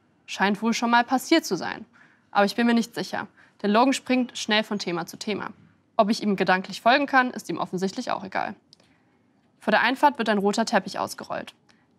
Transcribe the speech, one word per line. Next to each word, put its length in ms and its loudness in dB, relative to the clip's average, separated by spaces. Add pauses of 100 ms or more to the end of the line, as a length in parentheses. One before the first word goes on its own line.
(260)
Scheint 360 0
wohl 120 0
schon 160 -2
mal 120 6
passiert 420 0
zu 120 -2
sein. 280 -10 (460)
Aber 140 4
ich 100 0
bin 100 0
mir 100 4
nicht 200 0
sicher, 320 -6 (360)
denn 100 0
Logan 200 4
springt 460 -2
schnell 240 0
von 160 -6
Thema 260 -4
zu 140 -14
Thema. 300 -6 (480)
Ob 120 4
ich 140 0
ihm 140 2
gedanklich 460 0
folgen 240 4
kann, 260 2
ist 160 -12
ihm 100 -6
offensichtlich 540 -4
auch 100 -4
egal. 320 -6 (1040)
Vor 140 -2
der 80 4
Einfahrt 380 4
wird 100 4
ein 100 2
roter 280 2
Teppich 340 0
ausgerollt. 540 -8 (440)